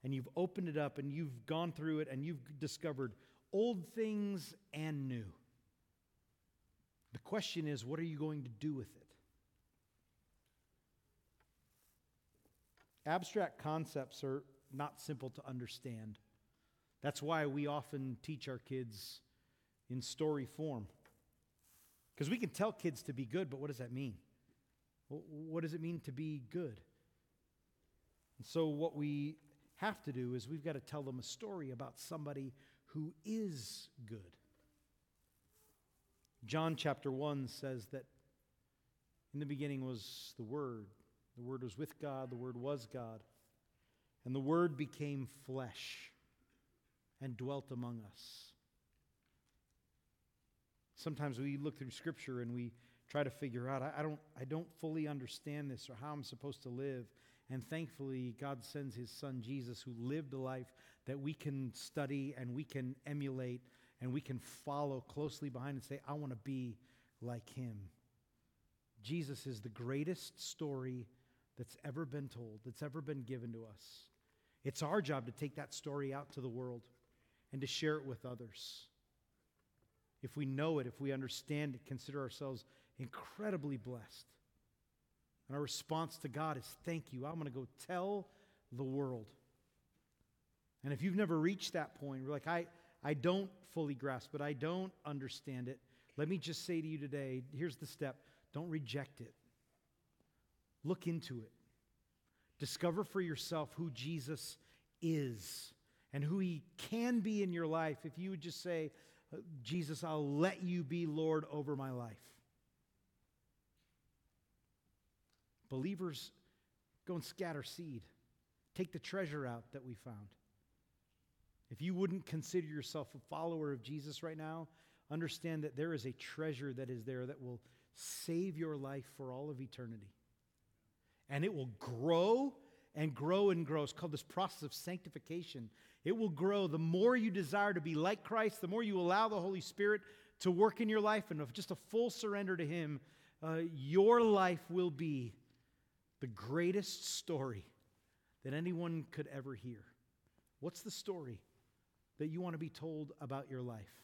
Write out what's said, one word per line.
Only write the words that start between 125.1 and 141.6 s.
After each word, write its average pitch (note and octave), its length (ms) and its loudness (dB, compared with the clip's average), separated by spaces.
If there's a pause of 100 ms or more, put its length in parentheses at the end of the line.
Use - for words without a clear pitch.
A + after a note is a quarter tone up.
that C3+ 140 -2
there E3 160 2
is B2 120 -2
a C3 60 0
treasure C#3+ 600 -2
that B2+ 160 -4
is A#2 160 -4
there B2+ 200 -2
that C#3 160 -6
will B2 200 -6 (320)
save E3+ 640 -2
your D#3+ 180 0
life C3+ 400 -4
for C3 160 -6
all C#3 180 -4
of C3+ 120 -6
eternity. A2+ 520 -10 (1160)
And C#3+ 160 2
it G#3+ 80 2
will C3 260 -2
grow E3+ 760 6 (400)
and D3+ 220 0
grow F#3 360 6
and E3+ 140 4
grow. D3+ 180 2
It's C#3+ 100 -2
called E3+ 180 -4
this C#3+ 120 -4
process - 400 0
of C#3+ 100 -6
sanctification. D#3+ 960 -6 (340)
It E3+ 80 4
will A3+ 160 6
grow. F#3 400 6
The D#3 100 2
more F#3 380 8
you A3 160 6
desire G3+ 420 4
to F3 60 4
be D#3+ 160 0
like F#3 300 6
Christ, A3 340 4
the F3+ 80 -2
more A3 160 2
you G3+ 160 4
allow F#3+ 300 8
the G#3 100 2
Holy F#3 220 0
Spirit G3+ 400 4 (380)
to F#3 120 6
work G#3+ 300 8
in G#3+ 80 6
your A3 100 6
life G#3+ 320 6
and D3+ 80 0
of B2+ 140 -2
just F#3+ 180 -4